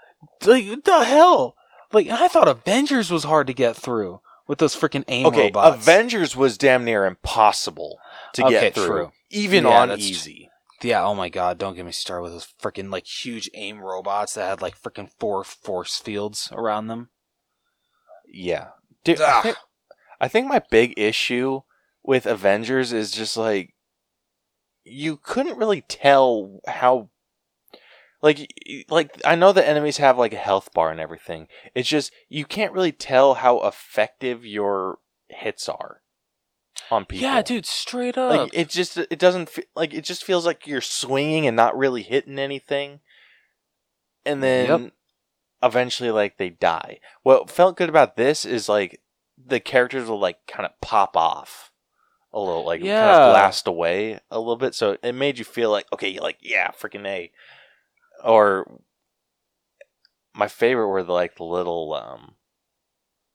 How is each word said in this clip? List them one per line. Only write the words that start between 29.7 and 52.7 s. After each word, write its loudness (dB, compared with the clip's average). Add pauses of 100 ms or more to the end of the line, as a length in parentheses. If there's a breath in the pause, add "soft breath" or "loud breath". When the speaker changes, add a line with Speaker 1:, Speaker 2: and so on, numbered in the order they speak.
Speaker 2:
have, 4
like, 0
a -10
health -2
bar 0
and -8
everything. -14 (280 loud breath)
It's -4
just, -2 (160 soft breath)
you -10
can't -6
really -2
tell 4
how 2
effective -4
your -6 (300)
hits -10
are -14 (880)
on -2
people. -10
Speaker 1:
Yeah, 0
dude, -6
straight -8
Speaker 2:
Like, -2
Speaker 1:
up. -4
Speaker 2:
it -4
just, -6
it -8
doesn't 2
fe-, -12 (100)
like, -6
it -10
just -12
feels -2
like -4
you're -6
swinging -4
and 0
not 2
really -2
hitting -4
anything. -8 (1200 soft breath)
And -4
then 2 (180)
Speaker 1:
Yep. -20 (680)
Speaker 2:
eventually, 0
like, -2
they -4
die. -4 (220 soft breath)
What 4
felt 2
good -2
about 4
this 0
is, -6
like, -2 (340)
the -4
characters 0
will, -6
like, -4
kinda -10
pop 0
off -2 (600)
a -6
little, -4
like, -4